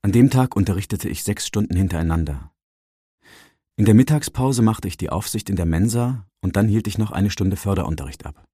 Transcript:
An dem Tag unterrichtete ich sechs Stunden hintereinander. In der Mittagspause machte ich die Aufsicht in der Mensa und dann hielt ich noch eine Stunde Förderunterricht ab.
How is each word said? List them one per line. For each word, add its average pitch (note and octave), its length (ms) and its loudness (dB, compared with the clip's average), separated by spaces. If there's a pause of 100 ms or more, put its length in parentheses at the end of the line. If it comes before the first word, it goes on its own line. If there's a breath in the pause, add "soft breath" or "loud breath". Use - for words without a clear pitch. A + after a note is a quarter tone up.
An G2 100 0
dem B2 180 6
Tag C3 260 2
unterrichtete G2 520 -2
ich - 160 -8
sechs - 220 -4
Stunden G#2 300 -2
hintereinander. E2 760 -2 (1200 soft breath)
In G#2 100 2
der G#2+ 80 6
Mittagspause C3 680 2
machte A2 260 0
ich - 100 -10
die - 120 -6
Aufsicht - 380 -6
in G2+ 80 -2
der F2 100 0
Mensa A2+ 600 0 (140)
und F#2 160 -2
dann G#2 120 2
hielt G#2+ 180 2
ich G#2 120 -4
noch G#2+ 120 -2
eine G2+ 200 0
Stunde G2 260 -2
Förderunterricht D#2+ 720 -4
ab. - 280 -16